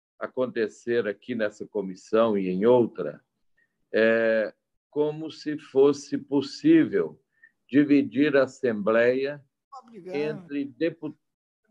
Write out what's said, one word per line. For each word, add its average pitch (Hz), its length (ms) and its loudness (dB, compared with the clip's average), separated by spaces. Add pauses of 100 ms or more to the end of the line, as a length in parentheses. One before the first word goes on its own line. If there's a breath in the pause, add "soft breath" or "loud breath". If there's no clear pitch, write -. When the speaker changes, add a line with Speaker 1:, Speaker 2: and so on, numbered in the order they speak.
(180)
Speaker 1:
acontecer 117 880 -4
aqui 107 280 -8
nessa 107 320 -6
comissão 104 680 -2
e 95 120 -2
em 92 160 -2
outra, 110 580 2 (720)
é, 113 600 0 (340)
como 151 420 -6
se 151 280 -10
fosse 139 580 2
possível 131 1040 0 (460 soft breath)
dividir 139 680 2
a 135 80 4
Assembleia 123 1000 0 (380)
Speaker 2:
Obrigado. 190 340 -14
Speaker 1:
entre 147 480 -6
depu-, 151 540 -8 (520)